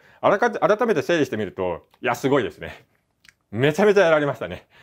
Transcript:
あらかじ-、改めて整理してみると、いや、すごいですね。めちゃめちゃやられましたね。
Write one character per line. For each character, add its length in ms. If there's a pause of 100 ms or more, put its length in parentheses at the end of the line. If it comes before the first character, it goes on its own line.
(200)
あ 80
ら 100
か 100
じ-、 120
改 260
め 80
て 80
整 160
理 80
し 20
て 80
み 80
る 60
と、 380 (120)
い 60
や、 80
す 140
ご 100
い 60
で 80
す 80
ね。 260 (640)
め 240
ち 80
ゃ 20
め 80
ち 80
ゃ 40
や 60
ら 80
れ 60
ま 100
し 40
た 100
ね。 180 (160)